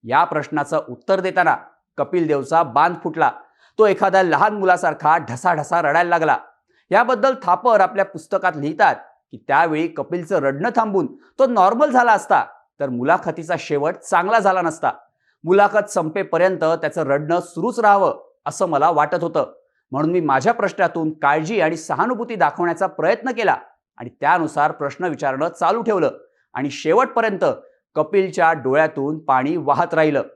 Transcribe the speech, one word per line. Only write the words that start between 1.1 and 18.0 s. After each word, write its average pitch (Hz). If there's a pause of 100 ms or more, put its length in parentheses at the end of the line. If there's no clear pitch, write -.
देताना 175 (420)
कपिल 160
देवचा 147
बांध 156
फुटला. 156 (480)
तो 214
एखाद्या 190
लहान 180
मुलासारखा 170
ढसाढसा 151
रडायला 165
लागला. 160 (540)
याबद्दल 240 (100)
थापर 190
आपल्या 190
पुस्तकात 185
लिहितात 147 (360)
की 120
त्यावेळी 160
कपिलचं 165
रडणं 139
थांबून 196 (240)
तो 269
नॉर्मल 233
झाला 240
असता 202 (360)
तर 139
मुलाखतीचा 160
शेवट 151
चांगला 175
झाला 190
नसता. 160 (520)
मुलाखत 202
संपेपर्यंत 175
त्याचं 160
रडणं 151
सुरूच 220
राहावं 202 (240)